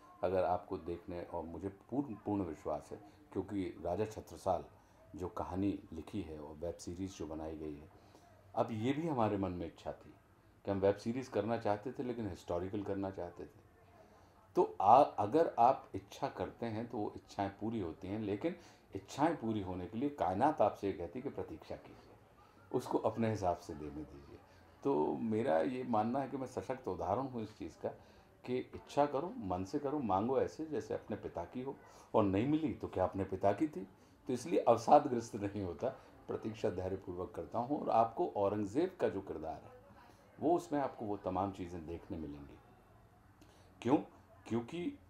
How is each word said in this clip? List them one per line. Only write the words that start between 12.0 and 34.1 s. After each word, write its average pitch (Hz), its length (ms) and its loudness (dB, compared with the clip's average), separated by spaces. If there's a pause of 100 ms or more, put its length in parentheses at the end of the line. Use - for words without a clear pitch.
लेकिन 117 260 -4
हिस्टोरिकल 92 540 -4
करना 98 280 -2
चाहते 87 340 -10
थे। - 140 -20 (960)
तो - 260 4
आ-, 110 220 12
अगर 131 560 2
आप 120 360 6
इच्छा - 320 -6
करते - 380 -6
हैं 113 220 -4
तो 120 100 -8
वो 104 180 -4
इच्छाएं 98 340 -4
पूरी 110 300 -4
होती 85 280 -6
हैं, 104 120 -4
लेकिन 107 360 -2 (400)
इच्छाएं 151 400 0
पूरी 110 260 -2
होने 92 260 -6
के 110 100 -8
लिए 143 120 0
कायनात 110 520 2
आपसे 101 260 4
ये 95 60 0
कहती 85 260 -6
है - 40 -10
कि - 60 -6
प्रतीक्षा - 460 -8
कीजिए, - 400 -18 (580)
उसको 127 240 0
अपने 113 340 2
हिसाब 92 260 2
से - 160 -10
देने 73 180 -8
दीजिए। - 480 -14 (440)
तो 147 340 2
मेरा 120 420 2
ये 127 240 0
मानना 117 360 2
है 131 100 -2
कि 139 80 -6
मैं 131 100 -6
सशक्त 123 400 -6
उदाहरण 92 340 0
हूँ 127 200 -6
इस 110 160 -10
चीज़ - 240 -12
का 110 80 -2 (560)
कि 123 120 0
इच्छा - 480 0
करो, 143 320 -2
मन 92 260 -2
से 117 160 -2
करो, 143 200 -2
मांगो 117 400 2
ऐसे 110 260 0
जैसे 131 280 -4
अपने 107 220 -6
पिता 87 300 -8
की 127 160 -10
हो, 131 140 -8 (400)
और 113 80 10
नहीं 98 240 4
मिली 151 260 2
तो - 140 -6
क्या 92 160 2
अपने 95 200 0
पिता 95 300 4
की 156 140 0
थी। 92 200 -8 (400)